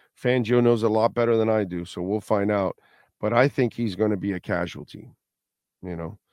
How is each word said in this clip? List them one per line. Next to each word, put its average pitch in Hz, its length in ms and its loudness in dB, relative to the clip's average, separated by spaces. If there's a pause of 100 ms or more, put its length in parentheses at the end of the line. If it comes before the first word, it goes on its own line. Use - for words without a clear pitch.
(220)
Fangio 123 400 2
knows 120 220 4
a 113 60 2
lot 110 260 2
better 117 200 2
than 110 140 2
I 110 140 2
do, 87 200 -6
so 87 180 -10
we'll 101 200 -2
find 104 300 0
out. 98 260 -2 (420)
But 107 140 -2
I 127 140 6
think 131 260 0
he's 113 220 -4
gonna 104 220 0
be 95 160 -4
a 90 60 -6
casualty, - 680 -6 (720)
you 92 140 -8
know, 82 240 -10 (140)